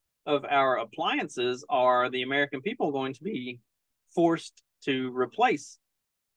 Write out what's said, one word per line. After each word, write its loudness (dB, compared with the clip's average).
of 0
our 4
appliances -4
are 4
the -4
American -2
people -2
going -2
to -16
be -8
forced 0
to -2
replace 0